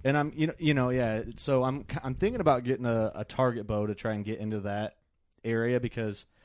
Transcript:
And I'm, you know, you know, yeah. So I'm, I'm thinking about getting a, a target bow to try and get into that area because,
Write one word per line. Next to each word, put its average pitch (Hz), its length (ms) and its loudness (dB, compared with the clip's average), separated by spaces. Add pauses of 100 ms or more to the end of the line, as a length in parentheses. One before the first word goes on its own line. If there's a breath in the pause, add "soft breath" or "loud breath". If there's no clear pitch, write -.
And 139 140 2
I'm, 147 180 0
you 156 120 2
know, 165 120 -2
you 151 140 4
know, 127 160 4
yeah. 117 340 0 (140)
So 131 260 2
I'm, 131 220 0 (180)
I'm 131 120 -4
thinking 220 260 0
about 135 240 4
getting 123 220 0
a, 113 280 2
a 104 100 -6
target 117 420 0
bow 104 200 0
to 104 80 -2
try 110 200 -4
and 104 100 -4
get 110 140 -4
into 107 220 -4
that 104 360 -4 (480)
area 113 340 2
because, 113 460 -4 (200 soft breath)